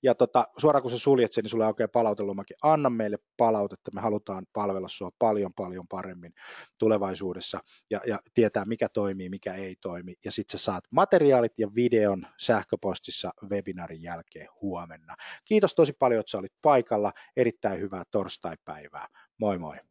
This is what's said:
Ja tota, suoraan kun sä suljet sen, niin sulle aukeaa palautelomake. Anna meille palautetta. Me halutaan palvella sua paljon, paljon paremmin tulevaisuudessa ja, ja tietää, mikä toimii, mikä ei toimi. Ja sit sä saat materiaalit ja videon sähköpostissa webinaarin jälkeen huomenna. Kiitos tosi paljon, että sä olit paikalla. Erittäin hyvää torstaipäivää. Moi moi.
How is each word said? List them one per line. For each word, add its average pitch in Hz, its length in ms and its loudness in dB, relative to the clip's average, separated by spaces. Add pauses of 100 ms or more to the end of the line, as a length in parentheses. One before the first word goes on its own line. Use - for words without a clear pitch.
Ja 123 120 6
tota, 117 320 2 (100)
suoraan 143 240 4
kun 127 100 -6
sä 123 60 -4
suljet 127 360 4
sen, 110 100 -2
niin 107 60 -6
sulle 113 160 0
aukeaa 110 220 0
palautelomake. 101 720 -2
Anna 151 280 4
meille 110 280 -4 (200)
palautetta. 107 580 2
Me 95 60 -10
halutaan 104 520 -4
palvella 95 340 -4
sua 90 320 -12
paljon, 104 340 0
paljon 90 340 -10
paremmin 87 460 -12 (440)
tulevaisuudessa 98 840 -2 (300)
ja, 101 180 -2
ja 104 120 -4 (140)
tietää, 107 320 2
mikä 113 240 -2
toimii, 95 400 -4
mikä 95 240 -8
ei 95 280 -10
toimi. 90 320 -10 (120)
Ja - 60 -6
sit - 180 -6
sä - 80 -8
saat 92 340 -4
materiaalit 143 680 4
ja 110 160 0
videon 110 520 2 (120)
sähköpostissa - 920 -2 (180)
webinaarin 90 520 -8
jälkeen 82 460 -14 (140)
huomenna. 90 540 -10 (300)
Kiitos 208 300 2
tosi 147 180 4
paljon, 120 260 2
että - 120 -8
sä 107 60 -6
olit 95 240 -10
paikalla. 117 500 4 (260)
Erittäin 113 420 0
hyvää 95 320 -8
torstaipäivää. 80 960 -8 (300)
Moi 101 200 0
moi. 78 180 -10 (160)